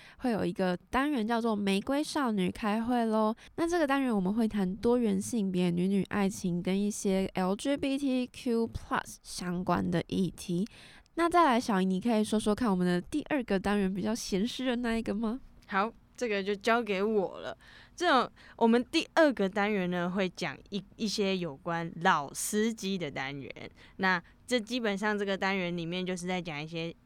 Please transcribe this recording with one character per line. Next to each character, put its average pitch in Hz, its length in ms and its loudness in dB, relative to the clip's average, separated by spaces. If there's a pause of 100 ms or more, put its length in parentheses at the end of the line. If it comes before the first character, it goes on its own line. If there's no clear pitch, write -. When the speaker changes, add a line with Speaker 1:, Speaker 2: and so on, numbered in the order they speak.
(180)
Speaker 1:
会 254 140 -2
有 185 120 0
一 175 80 0
个 180 240 0 (140)
单 269 200 0
元 240 160 0
叫 233 140 0
做 226 160 0
玫 196 240 2
瑰 277 240 0
少 269 300 0
女 185 180 2
开 220 320 -2
会 240 220 2
咯。 220 280 2 (220)
那 330 100 0
这 339 140 2
个 294 80 4
单 277 140 2
元 254 120 0
我 202 60 2
们 185 140 0
会 226 120 2
谈 202 300 0
多 240 220 2
元 208 240 2
性 208 280 -2
别、 180 220 2
女 175 160 0
女 196 220 2
爱 196 180 0
情 175 340 -2
跟 185 160 0
一 202 140 0
些 190 440 0
L 185 200 0
G 277 220 -2
B 277 200 -2
T 254 300 0
Q 226 400 -2
plus - 560 -6
相 180 400 -6
关 185 260 0
的 175 180 0
议 185 220 0
题。 180 380 -4 (480)
那 339 140 2
再 349 140 6
来， 247 160 6
小 190 220 2
姨， 190 40 4
你 190 140 0
可 226 180 2
以 214 60 4
说 214 160 0
说 208 160 2
看 226 160 0
我 190 40 4
们 180 120 2
的 175 120 2
第 294 240 -6
二 269 200 -2
个 202 160 0
单 202 180 0
元 190 160 0
比 185 80 -4
较 214 140 -2
闲 208 320 -2
适 254 180 -6
的 240 120 0
那 233 200 -2
一 226 60 -4
个 208 100 -4
吗？ 226 280 -4 (260)
Speaker 2:
好， 208 240 0 (240)
这 247 100 -6
个 202 160 0
就 202 140 -2
交 233 260 2
给 202 220 -2
我 208 380 0
了。 110 140 -8 (380)
这 339 160 0
种， 247 220 4 (240)
我 233 100 4
们 233 240 6
第 320 160 2 (100)
二 302 180 8
个 196 140 2
单 202 240 0
元 180 200 0
呢， 180 180 0
会 185 200 0
讲 151 280 -8 (120)
一， 202 120 -6 (140)
一 214 100 -4
些 196 320 0
有 165 180 -4
关 170 420 -4
老 165 360 2
司 220 400 0
机 196 240 -4
的 151 140 -4
单 139 260 -6
元。 131 140 -10 (460)
那 180 260 0 (240)
这 247 100 0
基 233 220 -2
本 202 180 -2
上 214 180 0
这 208 80 -2
个 196 140 -2
单 196 180 0
元 175 200 -2
里 170 100 -4
面 180 180 -4
就 180 120 -4
是 175 100 -8
在 185 160 -2
讲 156 220 -8
一 - 20 -10
些， 165 300 -8 (100)